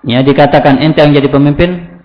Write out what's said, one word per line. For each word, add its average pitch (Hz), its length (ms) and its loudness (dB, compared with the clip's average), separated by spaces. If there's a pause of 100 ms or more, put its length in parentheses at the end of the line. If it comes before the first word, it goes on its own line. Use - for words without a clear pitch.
ya, 127 160 -2
dikatakan 139 560 2
ente 156 240 0
yang 147 80 2
jadi 143 160 0
pemimpin 147 760 -2